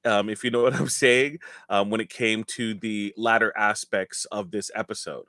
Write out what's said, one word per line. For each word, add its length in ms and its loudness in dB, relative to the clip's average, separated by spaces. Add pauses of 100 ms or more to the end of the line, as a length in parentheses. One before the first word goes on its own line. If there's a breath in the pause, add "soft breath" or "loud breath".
um, 240 2
if 160 -6
you 80 0
know 120 2
<laughs> 0 -
what 120 4
I'm 140 -2
saying, 500 4 (300 loud breath)
um, 200 2
when 120 0
it 80 -8
came 340 0 (120)
to 180 -2
the 420 -4
latter 400 2
aspects 720 -2
of 260 -6
this 240 -6
episode. 540 -8